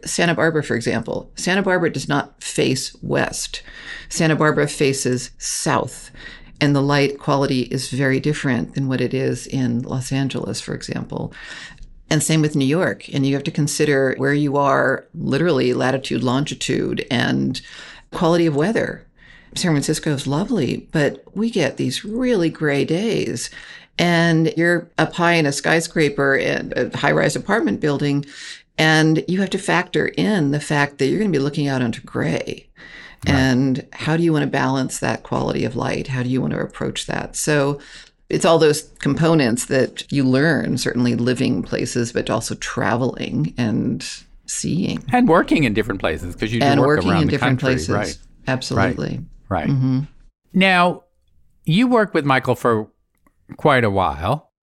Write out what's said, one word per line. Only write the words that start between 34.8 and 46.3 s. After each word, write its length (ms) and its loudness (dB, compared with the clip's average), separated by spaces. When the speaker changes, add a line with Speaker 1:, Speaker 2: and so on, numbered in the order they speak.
Speaker 1:
that 240 -4
quality 400 -2
of 140 -4
light? 300 -4
How 160 -6
do 60 -4
you 120 0
wanna 180 -4
approach 460 -6
that? 320 -6
So 420 0
it's 140 -2
all 160 6
those 220 4
components 640 2
that 460 0
you 140 0
learn, 520 2
certainly 380 0
living 480 0
places, 480 -4
but 180 -4
also 260 -2
traveling 1040 -2
and 480 -2
seeing. 680 -4
Speaker 2:
And 160 6
working 340 4
in 100 2
different 280 -2
places, 340 -2